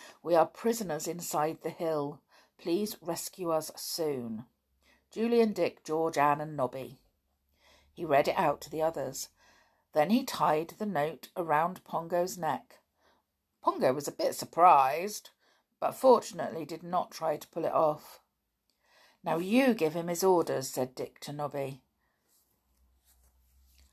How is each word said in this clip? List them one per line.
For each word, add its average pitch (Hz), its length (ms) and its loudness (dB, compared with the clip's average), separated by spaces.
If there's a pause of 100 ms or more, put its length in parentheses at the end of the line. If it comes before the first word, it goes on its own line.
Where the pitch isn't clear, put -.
(220)
We 165 120 0
are 165 120 6
prisoners 180 600 -4
inside 160 540 -4
the - 80 -6
hill. 151 500 -4 (380)
Please 180 420 -4
rescue 165 500 -8
us 156 260 -2
soon. 123 720 -6 (640)
Julian, 226 420 2
Dick, 175 300 -2
George, 160 360 -2
Anne 143 220 4
and 151 160 -8
Nobby." 131 440 -6 (920)
He 165 120 -10
read 147 240 4
it - 100 0
out 143 240 2
to - 60 -14
the 156 140 -4
others. 143 480 -4 (600)
Then 151 180 4
he 254 120 4
tied 156 480 0
the - 140 -10
note 160 500 -4
around 165 500 0
Pongo's 175 520 -2
neck. 156 440 -6 (800)
Pongo 143 320 2
was 147 120 -6
a 147 60 -8
bit - 220 -4
surprised, 165 960 4 (500)
but - 140 -2
fortunately 165 720 2
did 165 160 -12
not 175 280 -4
try 160 280 -2
to - 100 -18
pull 165 160 -6
it - 80 -2
off. 151 480 0 (1000)
"Now 165 160 -2
you 233 340 4
give 160 220 0
him 170 140 -4
his 175 140 -4
orders," 156 480 2
said 127 240 -4
Dick - 260 -12
to 147 120 -12
Nobby. 139 500 -8 (2000)